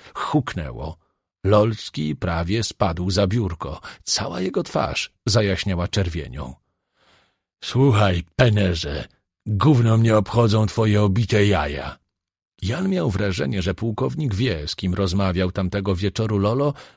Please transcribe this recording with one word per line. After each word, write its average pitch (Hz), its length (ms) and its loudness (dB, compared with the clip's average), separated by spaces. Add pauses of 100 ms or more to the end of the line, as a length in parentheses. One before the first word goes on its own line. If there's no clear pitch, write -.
(140)
Huknęło. 78 840 -4 (480)
Lolski 104 720 0
prawie 87 480 -2
spadł 87 460 -2
za 95 160 2
biurko. 92 540 -4 (240)
Cała - 360 -4
jego - 220 -2
twarz - 500 -2 (140)
zajaśniała 95 600 2
czerwienią. 73 680 -4 (1080)
„Słuchaj, 104 600 2 (120)
Penerze, 87 720 0 (380)
gówno 113 500 4
mnie 113 200 4
obchodzą 110 500 2
twoje 107 360 2
obite 104 440 2
jaja.” 73 520 -2 (640)
Jan 143 260 -2
miał 175 220 0
wrażenie, 95 520 -2
że 90 120 -2
pułkownik 127 600 -4
wie, 92 340 -2
z - 80 -8
kim 92 180 -2
rozmawiał 92 580 0
tamtego 95 440 -2
wieczoru 104 420 -2
Lolo, 127 360 0 (220)